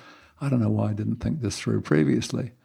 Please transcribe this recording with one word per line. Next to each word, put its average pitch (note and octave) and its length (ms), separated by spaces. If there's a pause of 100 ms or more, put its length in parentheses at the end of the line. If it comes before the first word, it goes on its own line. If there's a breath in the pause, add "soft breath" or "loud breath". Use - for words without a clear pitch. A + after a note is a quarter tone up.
(400 loud breath)
I C#3 80
don't B2+ 120
know G#2+ 100
why G#2+ 200
I G#2+ 40
didn't G#2+ 220
think A2+ 240
this G2+ 180
through G#2+ 240
previously. C3 680 (120)